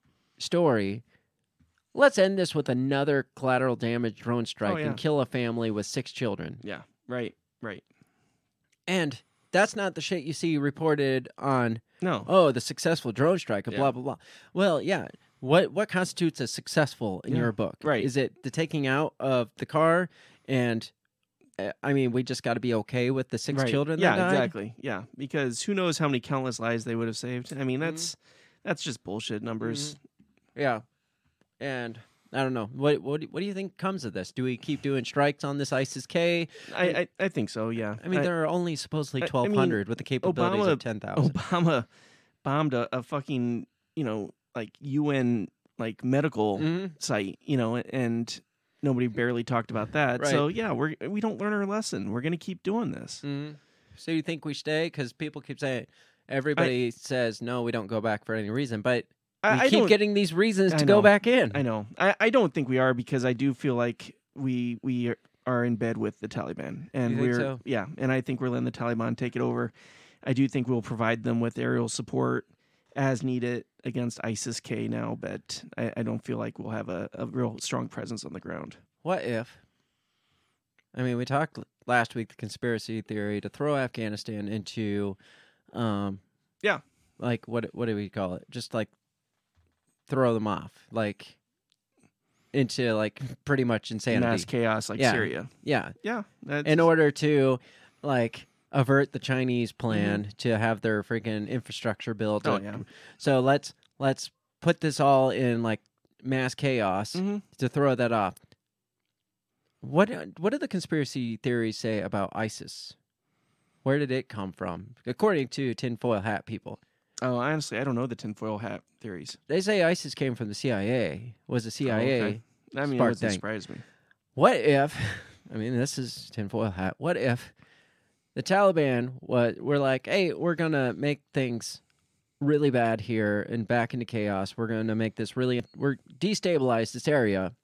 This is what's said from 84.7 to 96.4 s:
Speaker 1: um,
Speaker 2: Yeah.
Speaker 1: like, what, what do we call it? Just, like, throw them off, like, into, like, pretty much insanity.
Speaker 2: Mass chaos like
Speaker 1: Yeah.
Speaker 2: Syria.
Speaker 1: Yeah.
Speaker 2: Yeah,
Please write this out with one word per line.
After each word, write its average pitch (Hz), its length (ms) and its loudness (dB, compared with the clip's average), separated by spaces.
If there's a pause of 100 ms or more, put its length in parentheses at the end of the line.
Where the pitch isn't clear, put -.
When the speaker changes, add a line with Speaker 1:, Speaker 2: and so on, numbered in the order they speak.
Speaker 1:
um, 101 480 -2 (420)
Speaker 2:
Yeah. 196 180 0 (380)
Speaker 1:
like, 117 300 -2
what, 117 160 -2 (100)
what 120 120 -4
do 110 100 0
we 101 140 -4
call 92 240 -4
it? - 160 -12
Just, - 240 -12
like, 110 160 -4 (1160)
throw 131 280 2
them 107 120 -2
off, 90 460 -6
like, 107 460 -4 (1120)
into, 123 420 2
like, 107 280 -2 (240)
pretty 135 180 2
much 117 260 0
insanity. 120 400 2
Speaker 2:
Mass 95 140 0
chaos 113 460 0
like 107 100 -4
Speaker 1:
Yeah. 123 120 6
Speaker 2:
Syria. 92 360 -2 (160)
Speaker 1:
Yeah. 135 280 0 (100)
Speaker 2:
Yeah, 220 220 -4 (200)